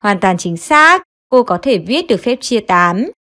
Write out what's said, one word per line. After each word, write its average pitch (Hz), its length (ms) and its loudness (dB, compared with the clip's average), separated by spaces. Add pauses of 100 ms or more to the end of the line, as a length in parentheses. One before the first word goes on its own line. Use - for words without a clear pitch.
Hoàn 202 160 -2
toàn 185 180 0
chính 170 200 -6
xác, 311 460 4 (260)
cô 254 140 2
có 180 180 -2
thể 262 160 0
viết 247 300 -4
được 208 100 0
phép 240 240 -4
chia 233 180 -2
tám 180 460 0 (220)